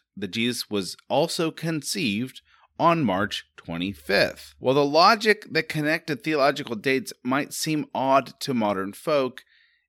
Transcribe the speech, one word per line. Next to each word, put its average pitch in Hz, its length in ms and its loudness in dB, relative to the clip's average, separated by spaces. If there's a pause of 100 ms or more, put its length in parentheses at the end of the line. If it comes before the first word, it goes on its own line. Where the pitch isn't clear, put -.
(160)
that 95 140 -8
Jesus 117 400 -4
was 101 260 -4 (100)
also 160 440 0
conceived 147 920 -4 (380)
on 165 260 2
March 104 400 -2 (140)
twenty-fifth. - 1000 -2
While 131 180 2
the 143 100 4
logic 208 640 4
that 160 180 -2
connected 156 560 -2
theological 143 500 2
dates 131 380 0 (100)
might 131 300 -2
seem 156 420 -4
odd 131 460 2
to 135 140 -4
modern 101 400 0
folk, 135 500 -2 (440)